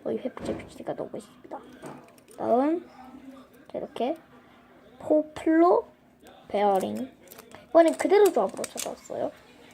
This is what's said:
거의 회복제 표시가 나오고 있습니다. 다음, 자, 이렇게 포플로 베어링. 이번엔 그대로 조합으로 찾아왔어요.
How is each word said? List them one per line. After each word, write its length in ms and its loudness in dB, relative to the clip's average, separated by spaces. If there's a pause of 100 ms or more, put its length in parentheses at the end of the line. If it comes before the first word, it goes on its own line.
거의 140 -4
회복제 400 -8
표시가 360 -12
나오고 240 -12
있습니다. 420 -18 (760)
다음, 500 0 (840)
자, 60 -10
이렇게 400 -6 (840)
포플로 880 2 (600)
베어링. 640 0 (600)
이번엔 280 6
그대로 340 6
조합으로 320 -2
찾아왔어요. 680 -8 (420)